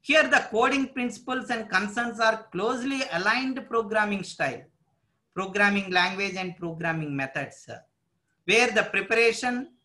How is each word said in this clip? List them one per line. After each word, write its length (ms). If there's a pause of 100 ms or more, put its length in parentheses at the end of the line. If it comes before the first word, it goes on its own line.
Here, 260
the 220
coding 380
principles 600
and 180
concerns 520
are 320
closely 480 (120)
aligned 560
programming 540
style, 400 (720)
programming 560
language 460
and 200
programming 600
methods, 520 (760)
where 260
the 140
preparation 840 (160)